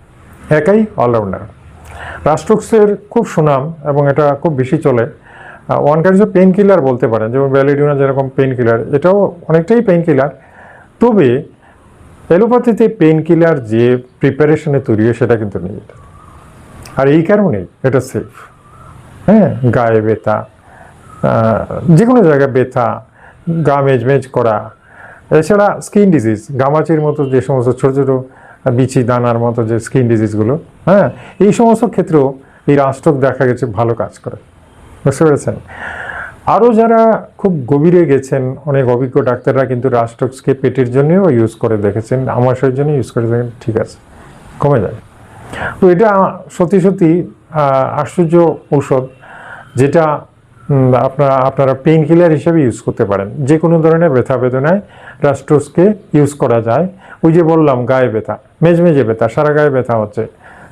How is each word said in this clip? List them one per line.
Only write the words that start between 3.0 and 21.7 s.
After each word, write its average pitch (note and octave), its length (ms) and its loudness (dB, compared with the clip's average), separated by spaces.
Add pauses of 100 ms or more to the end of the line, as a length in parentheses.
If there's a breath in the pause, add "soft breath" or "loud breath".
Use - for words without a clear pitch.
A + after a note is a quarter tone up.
খুব A3+ 160 -2
সুনাম D3+ 480 -2 (100)
এবং C#3+ 260 0
এটা C#3+ 320 0
খুব E3 120 -2
বেশি C3 240 -2
চলে। B2+ 300 0 (600 loud breath)
আহ, C3 180 -2
one D#3 180 2
kinds F#3+ 180 4
of G3+ 120 0
painkiller F#3+ 480 4
বলতে C3 260 0
পারেন, A2 240 -2
যেমন C3+ 180 0
ব্যালিডুনা C#3+ 460 2
যেরকম C3+ 420 -2
painkiller, B2+ 580 0
এটাও F#3 400 0 (120)
অনেকটাই E3 320 2
painkiller। E3 500 0 (680 loud breath)
তবে D#3+ 440 2 (840 soft breath)
অ্যালোপ্যাথিতে A#3 720 2
painkiller D#3+ 560 2
যে A#2+ 420 0 (220)
প্রিপারেশনে D3 600 0
তৈরি A2 260 0
হয় A#2 80 2
সেটা A#2 220 0
কিন্তু G#2 240 -6
নেই F#2 160 -10
এটা। - 180 -18 (1080)
আর C#3 60 2
এই D#3+ 160 2
কারণেই E3 420 0 (180)
এটা C3 160 0
সেফ। - 500 -10 (760)
হ্যাঁ, F3+ 300 4 (200)
গায়ে A#2 260 2
ব্যথা, G#2+ 440 -2 (760 loud breath)
আহ, A2+ 720 0